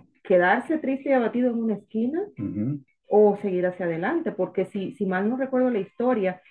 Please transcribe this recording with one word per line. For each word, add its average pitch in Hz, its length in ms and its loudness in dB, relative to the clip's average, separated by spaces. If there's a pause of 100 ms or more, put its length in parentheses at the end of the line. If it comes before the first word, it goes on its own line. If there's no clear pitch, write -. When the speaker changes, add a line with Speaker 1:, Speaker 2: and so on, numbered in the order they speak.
(220)
Speaker 1:
quedarse 208 580 2
triste 269 300 -4
y 277 40 4
abatido 240 380 2
en 233 80 -2
una 226 160 0
esquina, 240 440 -4 (200)
Speaker 2:
Ujú. 120 440 -4 (240)
Speaker 1:
o 202 300 6
seguir 180 300 -2
hacia 180 180 -4
adelante, 202 460 -2
porque 185 340 -2
si, 190 300 -8
si 202 100 -4
mal 190 240 0
no 254 80 -2
recuerdo 254 320 0
la 233 100 0
historia, 196 720 -2